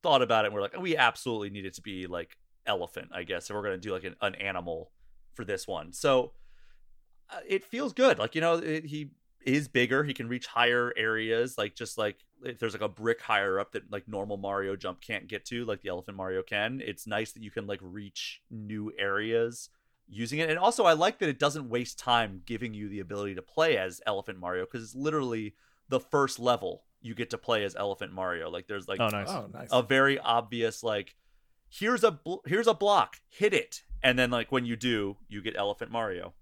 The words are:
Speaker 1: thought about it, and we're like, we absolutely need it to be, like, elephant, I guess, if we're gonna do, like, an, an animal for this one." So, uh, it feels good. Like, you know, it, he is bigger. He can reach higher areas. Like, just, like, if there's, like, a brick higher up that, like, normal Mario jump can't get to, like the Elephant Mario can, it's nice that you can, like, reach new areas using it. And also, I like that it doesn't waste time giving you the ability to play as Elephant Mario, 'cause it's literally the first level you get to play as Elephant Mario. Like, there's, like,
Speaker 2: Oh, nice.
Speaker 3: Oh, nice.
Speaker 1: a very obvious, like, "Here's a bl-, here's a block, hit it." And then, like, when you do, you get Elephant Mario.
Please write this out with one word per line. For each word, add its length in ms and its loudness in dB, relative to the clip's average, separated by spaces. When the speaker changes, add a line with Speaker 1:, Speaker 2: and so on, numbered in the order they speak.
Speaker 1:
thought 200 8
about 220 6
it, 40 2
and 60 -4
we're 80 0
like, 160 -4
we 180 0
absolutely 540 2
need 160 -8
it 80 -10
to 80 -16
be, 240 -8
like, 300 -8
elephant, 460 -4
I 120 -6
guess, 260 -6
if 60 -4
we're 60 -4
gonna 160 -2
do, 140 -6
like, 120 -6
an, 180 -8
an 140 0
animal 560 -6
for 100 -10
this 220 -4
one." 260 -8
So, 400 2
uh, 160 -12
it 180 -2
feels 280 -4
good. 260 6
Like, 160 -2
you 60 0
know, 140 4
it, 320 -2
he 240 -8
is 240 2
bigger. 360 4
He 100 -4
can 140 -8
reach 180 -6
higher 500 2
areas. 600 0
Like, 160 -2
just, 240 -10
like, 260 -2
if 140 -8
there's, 140 -2
like, 100 -6
a 60 0
brick 320 0
higher 380 2
up 140 -4
that, 180 -10
like, 180 -8
normal 280 -6
Mario 400 -2
jump 240 -8
can't 260 -8
get 200 -8
to, 180 -6
like 160 -4
the 80 -10
Elephant 280 -8
Mario 260 -4
can, 420 -2
it's 220 -10
nice 260 -4
that 100 -18
you 80 -14
can, 160 -8
like, 160 -6
reach 680 -12
new 480 -8
areas 720 0
using 300 -6
it. 100 0
And 100 0
also, 260 4
I 100 10
like 240 2
that 100 2
it 100 -2
doesn't 300 0
waste 300 -2
time 480 2
giving 280 -6
you 140 -8
the 120 -8
ability 360 -6
to 60 -10
play 340 2
as 300 -2
Elephant 320 -4
Mario, 280 -2
'cause 160 -10
it's 120 -16
literally 600 -2
the 120 2
first 380 2
level 460 0
you 140 -12
get 160 -6
to 80 -6
play 260 0
as 120 -4
Elephant 360 -4
Mario. 380 -4
Like, 160 -8
there's, 220 -8
like, 120 -4
Speaker 2:
Oh, 80 2
nice. 200 -2
Speaker 3:
Oh, 240 -6
nice. 200 -14
Speaker 1:
a 100 6
very 360 4
obvious, 640 -2
like, 340 -4
"Here's 360 0
a 80 8
bl-, 340 -8
here's 200 2
a 80 6
block, 420 4
hit 260 2
it." 280 0
And 160 4
then, 120 4
like, 220 0
when 120 2
you 120 -2
do, 420 0
you 140 -10
get 140 -6
Elephant 340 -2
Mario. 520 -4